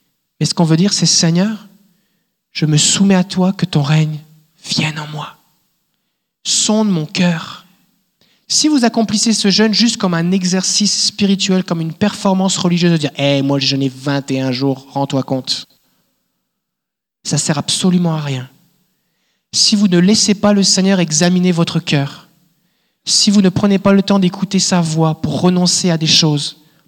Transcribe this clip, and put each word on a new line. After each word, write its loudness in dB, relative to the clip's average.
Mais 0
ce -2
qu'on 2
veut 4
dire, 2
c'est, 0
Seigneur, 0
je -4
me 2
soumets 2
à 4
toi, 0
que -4
ton 0
règne 0
vienne -6
en -12
moi. -12
Sonde 0
mon 0
cœur. -4
Si -2
vous 2
accomplissez 0
ce 0
jeûne 2
juste 0
comme -2
un 0
exercice -2
spirituel, 0
comme -4
une -6
performance -2
religieuse, 2
de 4
dire, « -4
Hey, 0
moi 0
j'ai -2
jeûné -2
vingt -6
et -2
un -2
jours, -4
rends-toi -2
compte. » -6
Ça -4
sert -2
absolument 0
à -4
rien. -8
Si 2
vous 4
ne 2
laissez 2
pas 2
le 2
Seigneur 2
examiner 2
votre -2
cœur, -4
si 0
vous 4
ne 4
prenez 2
pas 4
le 4
temps 2
d'écouter -2
sa 0
voix -2
pour -4
renoncer 0
à 2
des -2
choses, 0